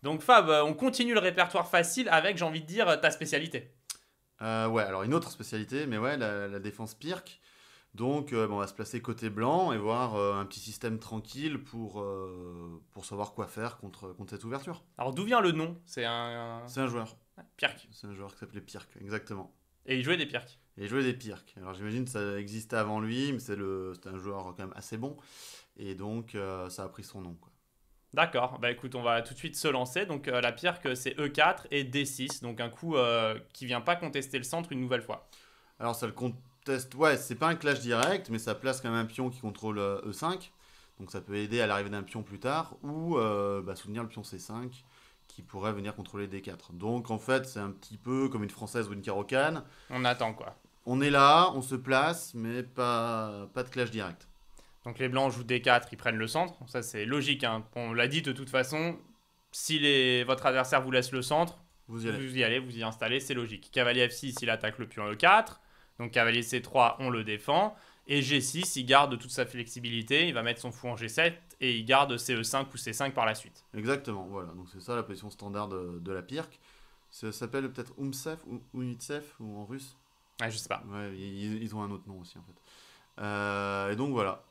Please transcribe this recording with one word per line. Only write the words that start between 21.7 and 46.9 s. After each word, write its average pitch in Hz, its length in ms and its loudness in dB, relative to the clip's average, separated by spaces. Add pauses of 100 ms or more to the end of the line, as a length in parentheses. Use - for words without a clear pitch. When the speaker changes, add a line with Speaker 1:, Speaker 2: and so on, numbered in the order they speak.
Speaker 2:
j'imagine 107 320 -4
que 123 60 -10
ça 101 280 -2
existait 110 380 -6
avant 107 220 0
lui, 123 340 -2
mais 117 60 -4
c'est 101 160 -6
le, 95 400 -4
c'était 92 140 -14
un 95 80 -8
joueur 95 280 -8 (100)
quand - 40 -14
même 95 160 -10
assez 107 200 -10
bon. 120 220 -8 (580)
Et 98 200 -10
donc, 113 400 -8
euh, 95 340 -4
ça 95 140 -10
a 95 40 -8
pris 98 160 -14
son - 160 -14
nom, 87 140 -10
quoi. - 180 -20 (640)
Speaker 1:
D'accord, 135 460 2
bah 120 120 0
écoute, 123 220 -8
on 127 80 -4
va 117 220 4
tout 120 100 -12
de - 60 -16
suite 160 160 -8
se - 120 -2
lancer. 131 380 0
Donc, 147 220 -6
euh, 123 120 2
la 120 120 2
Pirc, 165 440 0
c'est 131 240 -4
E 147 80 0
quatre 156 440 4
et 143 120 2
D 135 220 0
six. 131 360 -6
Donc 120 200 -6
un 117 80 -4
coup, 165 260 -4
euh, 117 420 4 (160)
qui - 120 -12
vient 120 160 -2
pas 170 140 2
contester 143 420 -4
le 131 60 -2
centre 170 280 -4
une 135 80 -4
nouvelle 123 220 0
fois. - 260 -10 (520)
Speaker 2:
Alors 117 160 -2
ça 117 100 -4
le 107 80 -4
conteste, 127 840 -4
ouais, 143 220 6
c'est - 180 -6
pas 160 120 2
un 165 80 4
clash 143 240 2
direct, 120 500 2
mais 113 100 -2
ça 110 140 -4
place 131 280 -2
quand 117 80 -4
même 117 100 2
un 113 60 0
pion 123 260 -4
qui 123 80 -14
contrôle, 104 400 -4
euh, 98 260 0
E 104 80 -6
cinq. 180 400 -4 (460)
Donc 98 120 -14
ça 95 100 -6
peut 98 140 -8
aider 107 240 0
à 110 80 4
l'arrivée 101 220 0
d'un 101 140 -4
pion 107 180 -8
plus 101 180 -12
tard, 151 440 -2
ou, 156 340 0
euh, 101 440 2
bah, 92 140 -6
soutenir 107 280 -8
le 113 60 -8
pion 110 140 -12
C 92 160 -12
cinq, 123 460 -10 (420)
qui - 140 -20
pourrait 101 320 -4
venir 101 220 -6
contrôler 101 320 -8
D 98 140 -8
quatre. 87 300 -14
Donc 113 400 -4